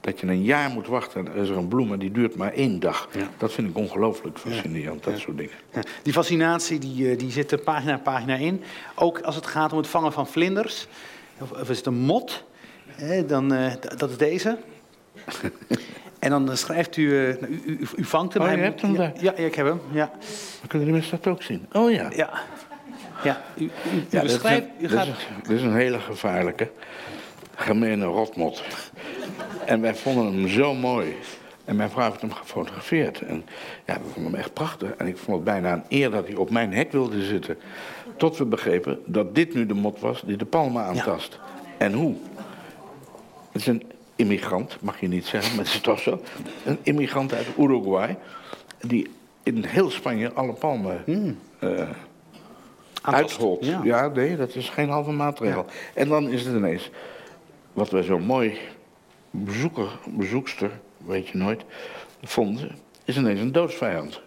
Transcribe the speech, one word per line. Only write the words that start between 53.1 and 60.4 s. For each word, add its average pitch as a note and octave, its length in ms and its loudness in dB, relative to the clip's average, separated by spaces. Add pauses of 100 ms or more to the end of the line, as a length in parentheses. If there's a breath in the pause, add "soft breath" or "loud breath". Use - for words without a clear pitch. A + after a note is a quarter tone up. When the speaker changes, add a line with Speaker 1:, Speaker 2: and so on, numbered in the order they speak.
Speaker 2:
Ja. E3+ 180 2
Speaker 1:
Ja, A#2+ 240 4
nee, C#3+ 280 2
dat C3 180 -2
is B2+ 140 -4
geen D3 200 0
halve D3 220 0
maatregel. B2+ 580 0
Speaker 2:
Ja. - 40 -16 (220 loud breath)
Speaker 1:
En C#3 140 2
dan D3 200 4
is A#2+ 160 0
het B2+ 100 -2
ineens, F2+ 360 2 (840 loud breath)
wat G2+ 180 0
wij F#2+ 120 4
zo F2+ 160 2
mooi A2 400 2 (720)
bezoeker, G#2 580 -2 (180)
bezoekster, G#2 640 -2 (360)